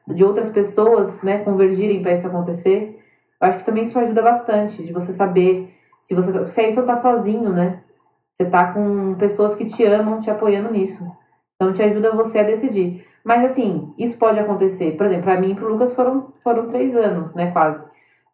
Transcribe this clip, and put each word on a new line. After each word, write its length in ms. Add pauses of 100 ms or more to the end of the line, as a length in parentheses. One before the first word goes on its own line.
de 180
outras 260
pessoas, 720
né, 160
convergirem 640
pra 100
isso 140
acontecer, 720 (400)
eu 80
acho 100
que 60
também 180
isso 160
ajuda 240
bastante, 600
de 80
você 200
saber 600 (240)
se 160
você, 320
se 140
aí 120
você 100
tá 120
sozinho, 580
né? 300 (500)
Você 160
tá 240
com 420
pessoas 420
que 80
te 200
amam, 360
te 100
apoiando 400
nisso. 400 (460)
Então, 160
te 100
ajuda 320
você 240
a 60
decidir. 600 (200)
Mas, 260
assim, 480
isso 200
pode 200
acontecer. 580
Por 100
exemplo, 180
pra 160
mim 120
e 40
pro 120
Lucas 260
foram, 360 (140)
foram 240
três 260
anos, 400
né, 160
quase. 340 (500)